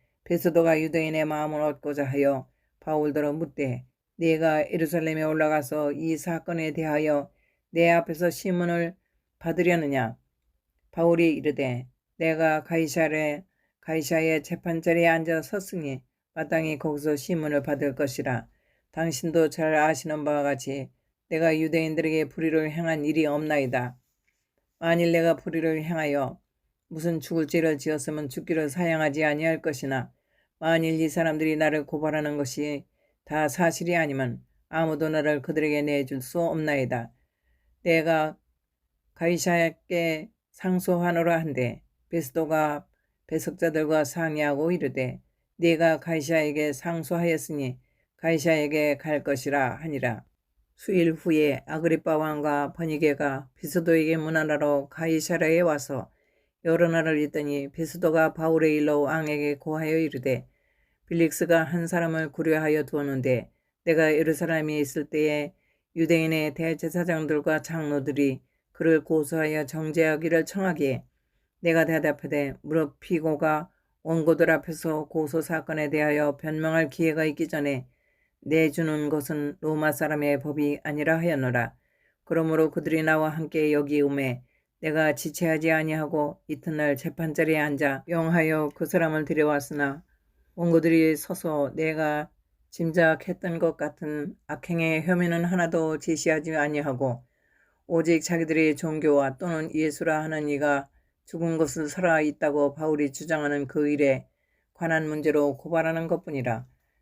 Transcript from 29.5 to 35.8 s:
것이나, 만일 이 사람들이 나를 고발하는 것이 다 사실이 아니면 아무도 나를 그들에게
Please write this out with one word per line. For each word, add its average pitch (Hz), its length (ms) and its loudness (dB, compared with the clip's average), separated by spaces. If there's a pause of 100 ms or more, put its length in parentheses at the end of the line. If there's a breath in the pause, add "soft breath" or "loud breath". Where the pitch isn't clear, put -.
것이나, 135 500 -4 (480)
만일 160 400 2
이 160 80 2
사람들이 156 480 0
나를 151 300 2
고발하는 151 500 -2
것이 147 480 -4 (400)
다 151 240 0
사실이 170 480 0
아니면 135 480 -2 (240)
아무도 160 400 -2
나를 151 340 0
그들에게 151 400 0